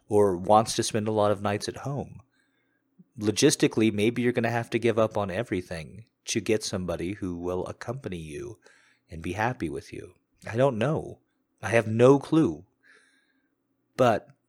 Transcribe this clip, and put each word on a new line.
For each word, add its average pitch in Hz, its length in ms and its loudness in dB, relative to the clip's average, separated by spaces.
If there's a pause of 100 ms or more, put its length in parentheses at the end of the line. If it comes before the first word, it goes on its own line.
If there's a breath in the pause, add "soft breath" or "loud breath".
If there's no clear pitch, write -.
or 101 280 4
wants 104 380 4
to 117 80 0
spend 107 260 -4
a 113 40 -2
lot 104 180 2
of 101 120 -2
nights 101 260 -4
at - 100 -8
home. 131 420 -10 (1000)
Logistically, 110 720 2
maybe 117 300 0
you're 120 100 2
gonna 117 180 -2
have 117 200 -4
to 120 80 0
give 113 200 0
up 110 180 0
on 101 140 -2
everything 90 760 -6 (220)
to - 140 -2
get 107 220 0
somebody 92 520 -4
who 92 220 -6
will 90 300 -4
accompany 120 520 -8
you 95 400 -12 (520 soft breath)
and 82 120 -12
be 87 100 -6
happy 107 360 -4
with - 240 -10
you. - 220 -16 (360)
I 107 60 -8
don't 127 220 2
know. 113 400 -4 (440)
I 101 80 -6
have 110 160 4
no 123 320 8
clue. 135 460 0 (1300 soft breath)
But 120 320 4 (200)